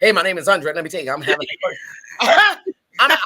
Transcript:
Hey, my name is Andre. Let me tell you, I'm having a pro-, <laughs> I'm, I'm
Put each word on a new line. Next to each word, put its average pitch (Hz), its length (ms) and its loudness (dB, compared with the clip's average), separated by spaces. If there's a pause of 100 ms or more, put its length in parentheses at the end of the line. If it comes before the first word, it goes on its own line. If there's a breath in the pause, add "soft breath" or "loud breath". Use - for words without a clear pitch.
Hey, 214 120 4
my 185 100 2
name 185 160 -2
is 160 100 -6
Andre. 160 240 2
Let 165 100 -6
me 156 60 -8
tell 175 140 -8
you, 131 100 -6
I'm 147 80 -4
having 131 260 -2
a - 800 -8
pro-, - 20 0
<laughs> - 720 0
I'm, 262 100 6
I'm 311 140 4